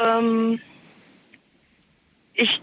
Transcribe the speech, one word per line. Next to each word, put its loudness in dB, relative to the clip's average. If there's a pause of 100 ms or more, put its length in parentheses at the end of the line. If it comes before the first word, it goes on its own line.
ähm, 0 (1700)
ich -2